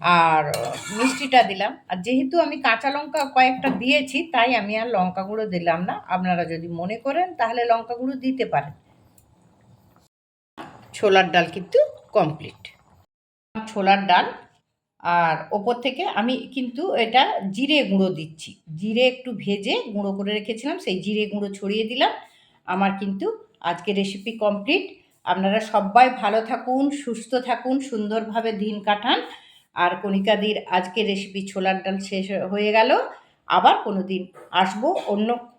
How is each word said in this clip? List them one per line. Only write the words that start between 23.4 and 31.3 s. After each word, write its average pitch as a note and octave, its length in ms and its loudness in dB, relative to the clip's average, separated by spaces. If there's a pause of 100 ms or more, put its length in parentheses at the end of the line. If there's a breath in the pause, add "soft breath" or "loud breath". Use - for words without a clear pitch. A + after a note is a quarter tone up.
আজকে F3 200 -4 (100)
রেসিপি G3 320 -6 (100)
কমপ্লিট। G#3+ 420 0 (420 soft breath)
আপনারা G3 340 2 (120)
সবাই A3 340 6 (160)
ভালো G#3+ 180 2 (100)
থাকুন, B3+ 340 0 (180)
সুস্থ A3+ 280 -8 (180)
থাকুন, B3+ 280 -2 (120)
সুন্দরভাবে A3 640 -2 (120)
দিন G#3+ 140 -2 (120)
কাটান। G#3 320 2 (560 loud breath)
আর F3 160 2 (100)
কণিকাদির G3+ 540 2 (200)
আজকে F#3 240 -2 (100)
রেসিপি G3 300 -6 (100)